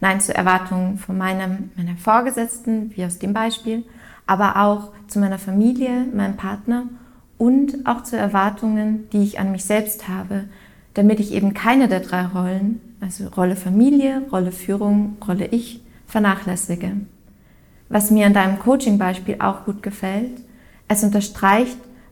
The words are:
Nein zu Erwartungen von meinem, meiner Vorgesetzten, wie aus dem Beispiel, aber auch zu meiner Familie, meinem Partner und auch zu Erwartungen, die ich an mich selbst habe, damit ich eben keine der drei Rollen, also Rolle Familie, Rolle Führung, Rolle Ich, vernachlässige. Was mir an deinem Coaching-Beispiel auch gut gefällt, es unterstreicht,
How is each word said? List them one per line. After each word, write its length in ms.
Nein 180
zu 140
Erwartungen 640
von 180
meinem, 600
meiner 180
Vorgesetzten, 1000
wie 100
aus 140
dem 140
Beispiel, 500
aber 380
auch 260
zu 120
meiner 180
Familie, 760
meinem 260
Partner 480
und 480
auch 160
zu 160
Erwartungen, 960
die 80
ich 180
an 120
mich 120
selbst 440
habe, 380
damit 240
ich 140
eben 200
keine 340
der 120
drei 260
Rollen, 560
also 280
Rolle 280
Familie, 760
Rolle 200
Führung, 680
Rolle 180
Ich, 380
vernachlässige. 840
Was 200
mir 160
an 80
deinem 240
Coaching-Beispiel 840
auch 260
gut 180
gefällt, 580
es 160
unterstreicht, 720